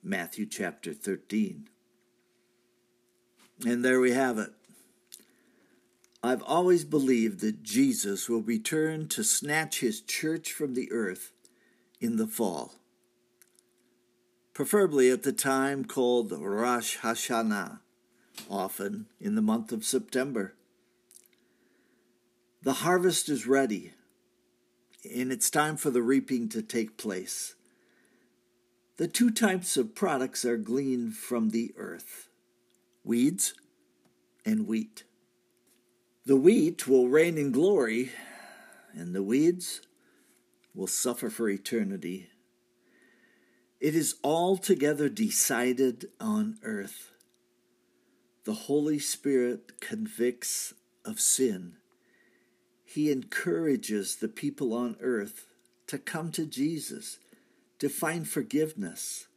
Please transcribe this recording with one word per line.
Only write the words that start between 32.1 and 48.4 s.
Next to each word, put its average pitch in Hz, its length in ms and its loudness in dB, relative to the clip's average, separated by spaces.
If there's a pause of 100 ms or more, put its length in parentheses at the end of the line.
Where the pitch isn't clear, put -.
weeds 123 480 2 (920)
and 107 200 0
wheat. 110 380 -4 (1200)
The 135 120 6
wheat 170 520 6
will 127 200 6
reign 160 280 6
in 143 160 -2
glory, 131 580 2 (840)
and 87 200 -10
the 98 80 -2
weeds 156 600 2 (920)
will 92 120 -6
suffer 120 420 -2
for 110 220 -2
eternity. 95 800 -4 (1500)
It 151 160 0
is 160 200 2 (100)
altogether 151 840 2
decided 117 960 0 (120)
on 107 440 -2
earth. 107 500 -10 (1300)